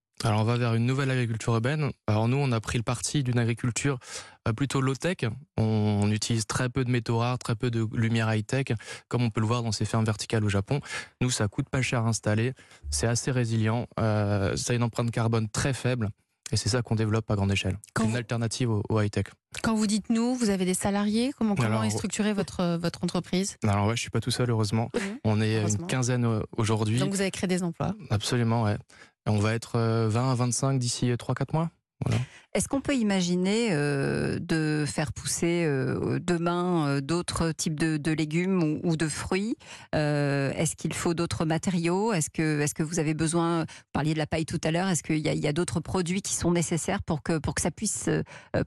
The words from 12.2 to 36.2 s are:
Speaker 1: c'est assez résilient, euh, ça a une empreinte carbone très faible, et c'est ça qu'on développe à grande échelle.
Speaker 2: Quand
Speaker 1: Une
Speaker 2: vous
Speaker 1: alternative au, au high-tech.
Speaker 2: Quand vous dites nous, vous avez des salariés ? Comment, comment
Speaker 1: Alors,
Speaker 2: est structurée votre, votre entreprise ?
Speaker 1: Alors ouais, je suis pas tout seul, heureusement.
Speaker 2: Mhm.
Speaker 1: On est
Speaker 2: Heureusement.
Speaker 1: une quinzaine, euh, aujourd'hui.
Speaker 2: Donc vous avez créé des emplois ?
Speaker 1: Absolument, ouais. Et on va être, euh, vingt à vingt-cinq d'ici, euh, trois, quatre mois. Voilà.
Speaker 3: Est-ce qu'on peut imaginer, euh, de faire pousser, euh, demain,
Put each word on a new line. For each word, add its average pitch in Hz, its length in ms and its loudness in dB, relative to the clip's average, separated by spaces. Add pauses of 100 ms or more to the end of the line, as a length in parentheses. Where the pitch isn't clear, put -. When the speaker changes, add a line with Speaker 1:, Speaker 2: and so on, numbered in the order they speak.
Speaker 1:
c'est - 160 0
assez 117 240 0
résilient, 113 560 2 (120)
euh, 101 560 2
ça - 180 -2
a - 20 2
une 117 80 2
empreinte 120 260 0
carbone 113 400 0
très - 240 -2
faible, 120 360 -2 (420)
et 110 60 2
c'est - 120 -2
ça 117 140 2
qu'on 117 120 -2
développe 110 360 0
à 110 40 2
grande 98 160 2
échelle. 95 280 0 (160)
Speaker 2:
Quand 226 80 2
Speaker 1:
Une 156 80 2
Speaker 2:
vous 117 60 0
Speaker 1:
alternative 117 520 -2
au, 104 200 2
au 110 120 4
high-tech. 101 240 0 (380)
Speaker 2:
Quand 226 100 2
vous 214 140 2
dites 214 240 0
nous, 233 240 2
vous 233 160 2
avez 190 140 0
des 180 100 2
salariés ? 208 600 0
Comment, 214 200 0
comment 120 120 2
Speaker 1:
Alors, 110 180 2
Speaker 2:
est 107 40 2
structurée 202 440 0
votre, 175 440 -2
votre 170 260 -4
entreprise ? 180 600 -2
Speaker 1:
Alors 101 240 2
ouais, 113 80 2
je 120 60 -2
suis - 100 -8
pas 117 100 0
tout 127 100 -4
seul, 123 200 0
heureusement. 113 420 0
Speaker 2:
Mhm. 233 80 -2 (220)
Speaker 1:
On 107 180 2
est 110 200 2
Speaker 2:
Heureusement. 107 200 0
Speaker 1:
une 170 60 -6
quinzaine, 123 380 0
euh, 113 160 2 (160)
aujourd'hui. 110 420 2
Speaker 2:
Donc 160 120 2
vous 196 100 -2
avez 190 100 0
créé - 160 -4
des 180 160 0
emplois ? 170 320 -4 (160)
Speaker 1:
Absolument, 117 520 2
ouais. 104 140 2 (500)
Et - 20 2
on 107 100 4
va 107 140 2
être, - 220 -4
euh, 113 340 2
vingt 123 220 2
à 127 40 2
vingt-cinq 127 440 0
d'ici, 123 320 0
euh, 120 40 2
trois, 123 200 -2
quatre - 180 -4
mois. 160 160 0 (340)
Voilà. 113 160 0 (360)
Speaker 3:
Est-ce 202 120 -2
qu'on 277 140 0
peut 285 140 0
imaginer, 196 760 2
euh, 143 680 0
de 151 480 0
faire - 260 -4
pousser, 170 500 -2
euh, 135 560 0
demain, 175 680 0